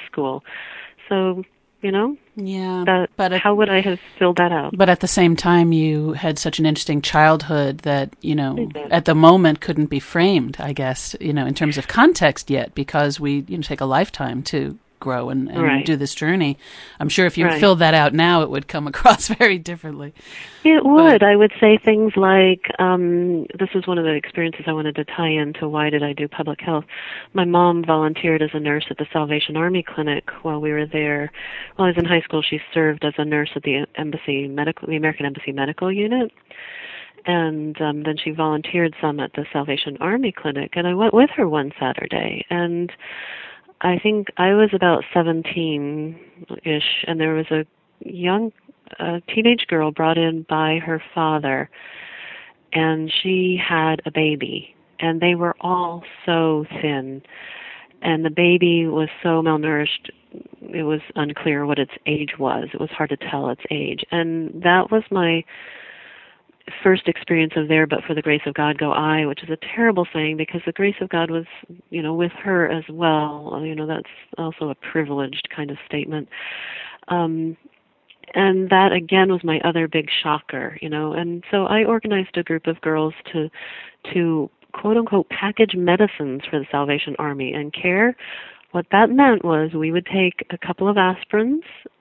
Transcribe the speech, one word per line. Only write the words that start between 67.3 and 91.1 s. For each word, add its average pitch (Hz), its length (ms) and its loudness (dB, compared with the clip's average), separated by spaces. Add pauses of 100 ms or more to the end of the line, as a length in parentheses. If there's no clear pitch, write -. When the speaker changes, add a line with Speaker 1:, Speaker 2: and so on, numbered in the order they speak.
Speaker 1:
of 156 120 -2
"There 156 180 4
but 151 180 -4
for 165 120 -6
the 151 80 -4
grace 147 240 0
of 147 80 -6
God 147 240 0
go 147 120 0
I," 156 340 0
which 143 180 -6
is 160 60 -16
a 160 80 -4 (180)
terrible 214 360 2
saying 156 260 -2
because 160 280 -6
the 170 60 -4
grace 196 280 -2
of 185 100 -6
God 165 200 -2
was, 165 160 -4 (460)
you 170 100 -6
know, 156 120 -4
with 175 180 -2
her 180 380 0
as 156 200 -4
well. 151 760 -2
You 156 120 -8
know, 151 100 -6
that's 156 240 -8 (280)
also 160 320 -6
a 135 60 -8
privileged 143 800 -6
kind 147 160 -8
of 135 140 -12
statement. 147 420 -8 (800)
Um, 165 480 -2 (800)
and 190 380 2
that, 190 200 6
again, 185 400 2
was 180 120 -2
my 160 200 0
other 165 240 0
big 156 220 -4 (140)
shocker, 151 580 -6
you 160 80 -10
know. 151 240 -4
And 170 380 -6
so 196 160 0
I 220 160 2
organized 214 520 -2
a 175 80 -2
group 160 220 -4
of 160 160 -4
girls 156 320 -2 (180)
to, 160 180 -4 (640)
to 165 360 0 (240)
quote-unquote 220 560 0
package 208 460 -2
medicines 175 760 0
for 156 80 -4
the 135 140 -4
Salvation 143 480 -2
Army 139 340 -4
and 147 180 -6
care. 202 440 2 (560)
What - 200 -4
that 208 200 6
meant 254 340 6
was 160 280 0
we 156 180 -2
would 175 160 -2
take 185 420 0
a 175 80 -10
couple 190 320 -2
of 208 80 2
aspirins, 214 640 0 (400)